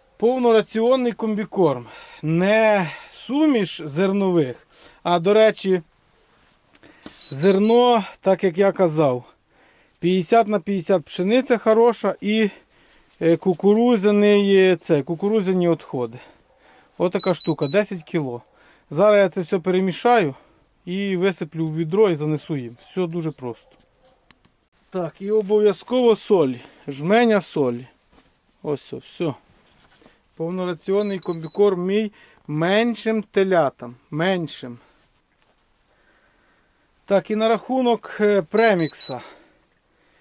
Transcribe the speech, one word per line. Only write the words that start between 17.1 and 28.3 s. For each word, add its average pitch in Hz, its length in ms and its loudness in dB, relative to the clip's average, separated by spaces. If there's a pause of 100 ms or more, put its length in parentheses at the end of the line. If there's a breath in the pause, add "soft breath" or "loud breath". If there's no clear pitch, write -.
штука, 156 320 -2
десять 185 360 -2
кіло. 131 400 -6 (480 soft breath)
Зараз 202 280 4
я 196 100 4
це 190 120 -6
все 180 180 -4
перемішаю 185 760 0 (500 soft breath)
і 190 320 -4
висиплю 170 500 -4
в 156 100 -6
відро 180 340 2
і 170 40 0
занесу 151 420 -4
їм. 120 240 -10
Все - 260 -6
дуже 165 240 -6
просто. 123 400 -12 (1200)
Так, 180 280 -8
і 196 120 -10
обов'язково 214 840 2
солі. 139 440 0 (280 loud breath)
Жменя 202 520 2
солі. 127 460 -4 (760)